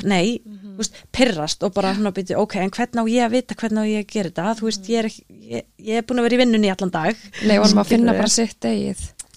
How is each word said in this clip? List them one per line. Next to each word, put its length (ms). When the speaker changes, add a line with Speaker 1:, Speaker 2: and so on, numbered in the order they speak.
Speaker 1:
nei,“ 420
Speaker 2:
Mhm. 280
Speaker 1:
þú 20
veist, 160
pirrast 500
og 100
bara 220
svona, 180
„Bíddu, 240
ok, 200
en 140
hvernig 300
á 80
ég 180
að 40
vita 240
hvernig 260
á 60
ég 180
að 80
gera 180
þetta?“ 300
Þú 60
veist, 220
ég 100
er 80
ekki, 240
ég, 320
ég 200
er 40
búin 160
að 100
vera 80
í 80
vinnunni 240
í 80
allan 140
dag. 260
Speaker 2:
Leyfa 220
honum 140
að 80
finna 260
Speaker 1:
Skilurðu? 60
Speaker 2:
bara 100
sitt 320
eigið. 520